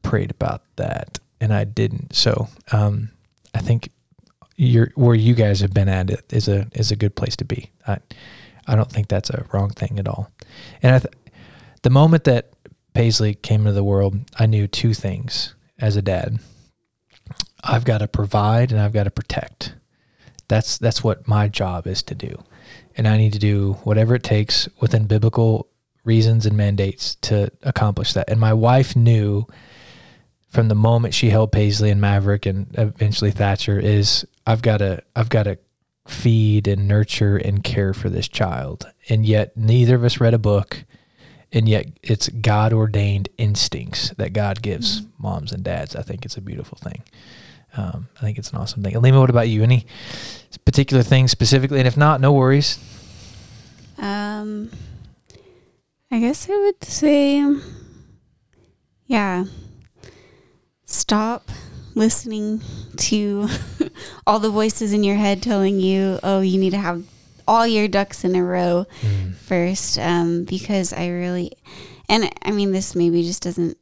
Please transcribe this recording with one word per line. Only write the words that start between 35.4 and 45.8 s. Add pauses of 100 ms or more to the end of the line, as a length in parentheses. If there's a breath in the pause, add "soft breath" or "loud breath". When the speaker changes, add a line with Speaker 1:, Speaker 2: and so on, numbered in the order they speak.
Speaker 1:
feed
and
nurture
and
care
for
this
child. (180)
And
yet
neither
of
us
read
a
book. (680 soft breath)
And
yet (160)
it's
God
ordained (100)
instincts
that
God
gives
Speaker 2:
Mm-hmm.
Speaker 1:
moms
and
dads.